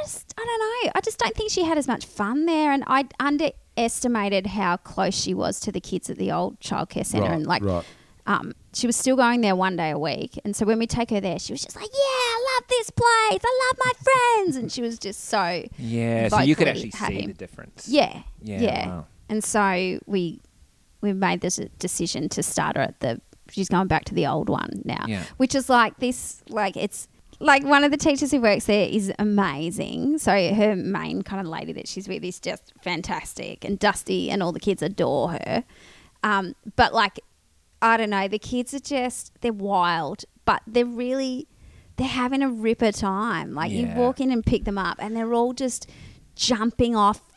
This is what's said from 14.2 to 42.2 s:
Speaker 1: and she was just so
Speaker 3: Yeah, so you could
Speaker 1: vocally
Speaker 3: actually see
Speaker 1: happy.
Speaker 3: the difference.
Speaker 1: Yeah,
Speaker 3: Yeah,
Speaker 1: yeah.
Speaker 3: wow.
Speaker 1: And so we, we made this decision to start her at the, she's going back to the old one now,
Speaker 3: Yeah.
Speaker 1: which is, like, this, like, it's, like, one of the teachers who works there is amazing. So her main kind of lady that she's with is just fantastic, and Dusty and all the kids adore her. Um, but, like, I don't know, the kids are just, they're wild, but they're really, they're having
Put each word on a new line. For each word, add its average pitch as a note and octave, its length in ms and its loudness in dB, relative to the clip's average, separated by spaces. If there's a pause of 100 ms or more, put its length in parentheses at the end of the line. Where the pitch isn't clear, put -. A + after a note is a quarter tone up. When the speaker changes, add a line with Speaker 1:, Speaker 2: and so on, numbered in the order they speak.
Speaker 1:
and A#3+ 140 -6
she B3+ 120 -6
was A#3 180 -4
just - 280 -10
so F3+ 360 0 (140)
Speaker 3:
Yeah, A#2 500 0
so G#2+ 120 4
you C#3 140 6
could D#3 140 4
Speaker 1:
vocally A#2 180 -2
Speaker 3:
actually G#2+ 60 -10
see - 60 -14 (160)
Speaker 1:
happy. - 120 -4
Speaker 3:
the G3+ 60 -8
difference. - 560 -16
Speaker 1:
Yeah, - 340 2 (180)
Speaker 3:
Yeah, G3+ 200 -6
Speaker 1:
yeah. - 280 0
Speaker 3:
wow. F2 180 -8 (220)
Speaker 1:
And G#3+ 140 -4
so F#3 640 0
we, F3+ 340 -2 (600)
we G3+ 120 0
made F#3 280 0
this F3+ 180 -2 (220)
decision - 500 -4
to - 120 -4
start D3+ 340 -2
her C#3 60 0
at - 180 -6
the, A#2+ 200 -4 (300)
she's F#3+ 180 -4
going F#3+ 180 4
back D#3 200 0
to - 80 -8
the E3 120 2
old C#3+ 240 -2
one - 340 -4
now, - 220 -4
Speaker 3:
Yeah. G#2 160 -4 (160)
Speaker 1:
which B3+ 160 2
is, C4+ 160 0
like, A#3+ 280 4
this, - 520 -4
like, G#3 260 -2
it's, - 320 -6 (320)
like, C#4 240 6
one C#4+ 200 6
of D4 60 6
the D4 60 2
teachers C#4+ 340 2
who C#4+ 120 4
works G#3+ 240 4
there G#3 220 6
is G3 300 0
amazing. G3 1000 0
So A3+ 140 2 (220)
her G#3 220 4
main F3 460 -4
kind G3 180 -8
of F#3 60 -6
lady D#3+ 260 -8
that - 160 -12
she's F#3+ 200 -10
with F#3+ 160 -8
is F3+ 160 -8
just - 320 -10 (100)
fantastic, - 840 -8
and G3 140 -4
Dusty F#3+ 520 2
and G3 120 0
all F3 100 -2
the - 80 -8
kids F#3+ 220 -2
adore D3+ 500 0
her. E3 320 -4 (580)
Um, G3 320 0 (220)
but, A#3 160 4
like, G#3 280 2 (600)
I A3+ 160 6
don't A3 140 0
know, G3 180 0
the G#3 120 -2
kids B3 340 -4
are C#4 60 -8
just, B3+ 600 -6
they're A#3+ 120 0
wild, F3+ 720 0 (200)
but - 220 2
they're A#3+ 180 2
really, B3+ 600 -4 (500)
they're B3+ 120 -2
having C4 340 0